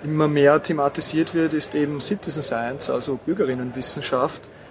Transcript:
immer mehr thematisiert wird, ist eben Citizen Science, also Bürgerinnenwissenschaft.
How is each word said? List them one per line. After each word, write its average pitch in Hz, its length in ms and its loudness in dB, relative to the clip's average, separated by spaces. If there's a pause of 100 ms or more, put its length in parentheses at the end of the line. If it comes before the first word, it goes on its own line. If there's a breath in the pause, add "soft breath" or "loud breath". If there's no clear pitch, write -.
immer 151 240 2
mehr 147 340 6
thematisiert 156 720 0
wird, 160 200 2
ist 151 200 -2
eben 147 280 0
Citizen 156 400 -2
Science, 123 480 -4
also 127 260 -2
Bürgerinnenwissenschaft. 131 1300 -2 (300 loud breath)